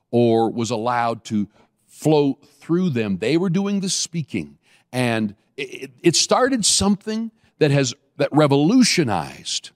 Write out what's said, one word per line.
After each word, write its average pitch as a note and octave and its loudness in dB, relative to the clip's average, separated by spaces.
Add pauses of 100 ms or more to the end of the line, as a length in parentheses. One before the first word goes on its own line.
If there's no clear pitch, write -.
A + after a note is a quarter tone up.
or A2+ 2
was A2+ -6
allowed A#2 -4
to G#2 -4 (360)
flow D3 0
through F3 -2
them. G#2+ -2
They A#2+ 0
were F#3 0
doing G3 -2
the F#3+ -4
speaking, F2 -8 (360)
and A2+ -2 (220)
it, C#3+ -12
it, C3+ -14 (100)
it E3+ 2
started B3+ 0
something G#3+ -2 (300)
that C#3 2
has, C3+ 0 (220)
that C#3 -2
revolutionized C#3+ 2